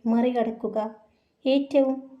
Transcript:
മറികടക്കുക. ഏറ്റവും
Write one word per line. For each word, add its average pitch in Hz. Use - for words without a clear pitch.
മറികടക്കുക. 226
ഏറ്റവും 269